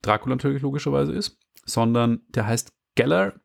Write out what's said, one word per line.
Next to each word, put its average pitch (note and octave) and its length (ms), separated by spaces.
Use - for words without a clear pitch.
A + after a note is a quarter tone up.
Dracula G#2+ 320
natürlich C#3 280
logischerweise C#3 500
ist, - 260
sondern A#2 680
der A2 180
heißt - 240
Geller F3+ 380